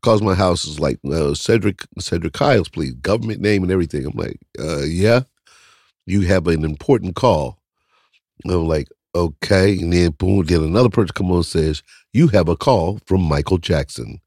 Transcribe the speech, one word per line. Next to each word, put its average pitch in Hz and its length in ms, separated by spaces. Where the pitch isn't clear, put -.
calls 110 180
my 98 140
house, 90 300
is 76 140
like, 71 200
uh, 73 220
"Cedric, 104 480
Cedric 85 360
Kyles, 131 360
please. 69 240
Government 101 480
name 101 220
and 90 80
everything." 82 340
I'm 73 100
like, - 220
"Uh, 73 240
yeah." 98 380
"You 98 160
have 90 260
an 82 160
important 87 520
call." 78 420
I'm 87 200
like, 78 220
"Okay." 92 640
And 85 120
then 87 200
boom, 92 340
then 82 180
another 104 260
person 101 260
come 90 160
on 87 60
and 82 80
says, 78 360
"You 160 140
have 98 200
a 85 80
call 101 520
from 95 160
Michael 73 340
Jackson." 69 680